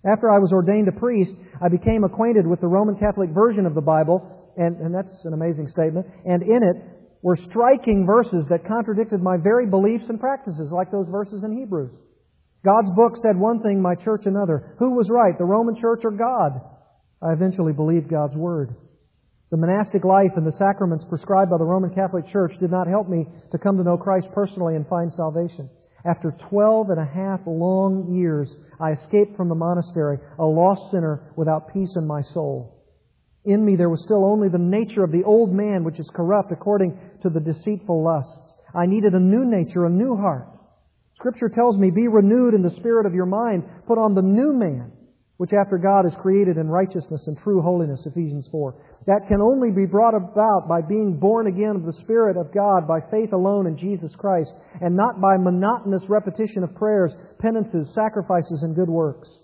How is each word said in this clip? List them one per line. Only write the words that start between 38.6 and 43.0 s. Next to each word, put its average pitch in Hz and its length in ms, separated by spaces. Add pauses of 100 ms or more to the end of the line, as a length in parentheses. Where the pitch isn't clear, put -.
I 175 140
needed 202 260
a 185 60
new 202 260
nature, 180 400
a 170 60
new 220 260
heart. 165 300 (680)
Scripture 240 360
tells 233 280
me, 190 140
"Be 220 160
renewed 220 480
in 190 80
the 175 80
spirit 233 340